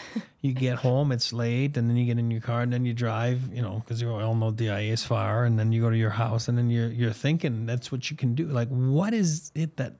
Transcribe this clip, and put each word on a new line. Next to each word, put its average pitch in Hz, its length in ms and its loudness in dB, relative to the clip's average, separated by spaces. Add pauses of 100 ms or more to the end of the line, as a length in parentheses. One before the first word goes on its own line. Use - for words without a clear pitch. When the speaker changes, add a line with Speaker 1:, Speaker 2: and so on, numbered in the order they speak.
(200)
Speaker 1:
<laughs> - 220 -14
Speaker 2:
you 139 120 0
get 127 240 0
home, 135 340 2
it's 117 220 -2
late, 120 440 0
and 117 120 2
then 120 80 2
you 123 80 2
get 120 140 0
in 117 120 0
your 113 100 -4
car, 120 200 0
and 120 100 0
then 123 140 0
you 120 80 0
drive, 120 600 -2
you 120 80 -4
know, 104 260 -4
'cause 117 140 -4
you 117 100 -2
all 110 240 0
know 113 160 2
D 110 180 -2
I 101 120 0
A 107 80 -2
is 113 140 0
far, 107 420 0
and 117 140 4
then 110 120 2
you 113 100 2
go 117 80 4
to 113 80 4
your 110 140 4
house, 113 360 0
and 120 100 2
then 120 120 2
you're, 117 200 2
you're 117 220 0
thinking 139 540 0
that's 120 260 -4
what 131 200 -6
you 151 40 -8
can 120 200 0
do. 160 120 -2
Like, 120 220 0
what 135 440 2
is 170 420 0
it 156 220 -4
that 127 220 -6